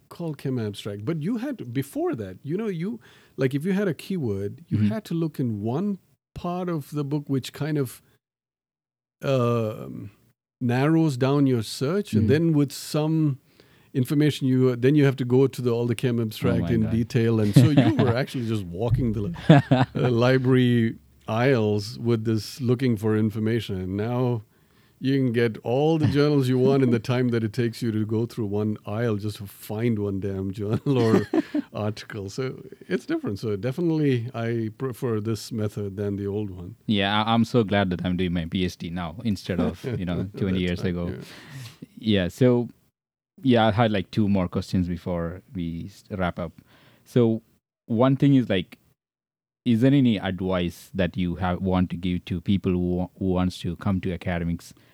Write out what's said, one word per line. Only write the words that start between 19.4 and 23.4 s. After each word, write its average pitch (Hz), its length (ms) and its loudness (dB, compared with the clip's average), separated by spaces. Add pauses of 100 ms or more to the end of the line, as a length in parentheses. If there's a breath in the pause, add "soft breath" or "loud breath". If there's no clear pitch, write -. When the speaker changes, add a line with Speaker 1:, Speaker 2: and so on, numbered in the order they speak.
Speaker 1:
uh, 135 600 6
library 123 880 4 (320)
aisles 110 720 2
with 117 260 0
this, 110 360 -2
looking 123 360 2
for 107 200 0
information. 110 640 -2